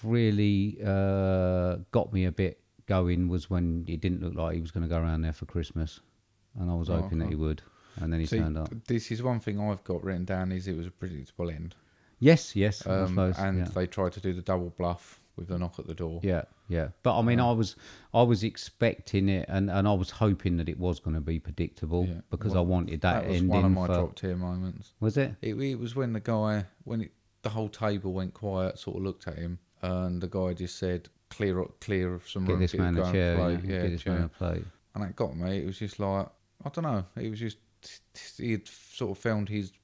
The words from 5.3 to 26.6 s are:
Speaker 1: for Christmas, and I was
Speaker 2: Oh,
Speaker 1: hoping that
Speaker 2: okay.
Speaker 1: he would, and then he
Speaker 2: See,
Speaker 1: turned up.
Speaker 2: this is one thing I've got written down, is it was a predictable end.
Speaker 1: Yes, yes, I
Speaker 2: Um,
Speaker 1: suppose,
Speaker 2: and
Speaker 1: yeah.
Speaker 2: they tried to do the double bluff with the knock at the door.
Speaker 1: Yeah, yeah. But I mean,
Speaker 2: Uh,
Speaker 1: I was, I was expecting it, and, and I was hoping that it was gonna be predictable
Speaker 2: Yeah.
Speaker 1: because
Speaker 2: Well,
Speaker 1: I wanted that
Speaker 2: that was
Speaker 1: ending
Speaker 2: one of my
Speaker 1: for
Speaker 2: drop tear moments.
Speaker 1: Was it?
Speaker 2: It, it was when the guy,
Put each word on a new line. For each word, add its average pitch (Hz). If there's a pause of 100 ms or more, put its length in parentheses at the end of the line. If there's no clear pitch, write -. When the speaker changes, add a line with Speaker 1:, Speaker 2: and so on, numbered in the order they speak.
Speaker 1:
for -
Christmas, 80 (600)
and 87
I 87
was 85
Speaker 2:
Oh, 85
Speaker 1:
hoping 92
that 80
Speaker 2:
okay. 80
Speaker 1:
he 76
would, 78 (320)
and 80
then 82
he 80
Speaker 2:
See, 113
Speaker 1:
turned 80
up. 80 (180)
Speaker 2:
this 120
is 117
one 123
thing 104
I've 104
got 90
written 92
down, 92
is 92
it 90
was 85
a 90
predictable 85
end. 80 (440)
Speaker 1:
Yes, 156
yes, 101
I 95
Speaker 2:
Um, 95
Speaker 1:
suppose, 92
Speaker 2:
and 98
Speaker 1:
yeah. 90
Speaker 2:
they 90
tried 92
to -
do 95
the 90
double 90
bluff 87 (160)
with 87
the 90
knock 87
at -
the 82
door. 82
Speaker 1:
Yeah, 92 (260)
yeah. 85 (120)
But 120
I 117
mean, 120
Speaker 2:
Uh, 123
Speaker 1:
I -
was, 113 (380)
I 117
was 120
expecting -
it, 95
and, 98
and 95
I 104
was 90
hoping 98
that 82
it 80
was 90
gonna 80
be 80
predictable 85
Speaker 2:
Yeah. 85
Speaker 1:
because -
Speaker 2:
Well, 90
Speaker 1:
I -
wanted 87
that 90
Speaker 2:
that -
was 92
Speaker 1:
ending 92
Speaker 2:
one 92
of 95
my 92
Speaker 1:
for 90
Speaker 2:
drop 87
tear 92
moments. 90
Speaker 1:
Was 110
it? 135
Speaker 2:
It, 110
it 131
was 117
when 127
the 110
guy, 107 (180)